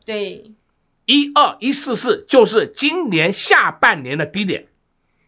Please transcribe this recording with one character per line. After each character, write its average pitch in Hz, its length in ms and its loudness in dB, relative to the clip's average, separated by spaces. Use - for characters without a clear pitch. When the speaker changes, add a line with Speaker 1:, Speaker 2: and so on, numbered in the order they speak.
Speaker 1:
对。 208 460 -10
Speaker 2:
一 285 260 2
二 285 260 2
一 254 140 -2
四 240 240 -4
四 220 320 -2
就 247 160 6
是 196 220 0
今 311 420 -4
年 170 240 0
下 226 380 2
半 196 320 0
年 131 160 -6
的 156 80 -2
低 202 180 -6
点， 160 220 -6